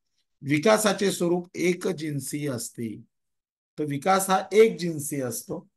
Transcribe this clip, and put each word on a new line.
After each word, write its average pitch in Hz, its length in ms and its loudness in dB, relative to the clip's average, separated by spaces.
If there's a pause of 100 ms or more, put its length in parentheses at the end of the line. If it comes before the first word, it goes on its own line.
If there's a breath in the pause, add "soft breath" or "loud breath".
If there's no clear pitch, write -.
(420)
विकासाचे 190 680 2
स्वरूप 175 440 -2
एकजिन्सी 151 920 -4
असते, 117 540 -8 (800)
तर 151 60 -2
विकास 190 440 0
हा 190 120 2 (100)
एकजिन्सी 170 680 2
असतो. - 560 -8